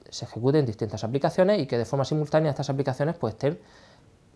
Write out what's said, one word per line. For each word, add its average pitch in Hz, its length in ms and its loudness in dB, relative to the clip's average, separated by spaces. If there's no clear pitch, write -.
se - 140 -10
ejecute 127 340 0
en 143 80 4
distintas 110 380 -4
aplicaciones 180 560 2
y 131 80 -2
que 123 100 0
de 117 60 0
forma 135 220 0
simultánea 151 460 2
estas 139 180 -4
aplicaciones, 143 480 -2
pues, 113 160 -2
estén 156 260 -2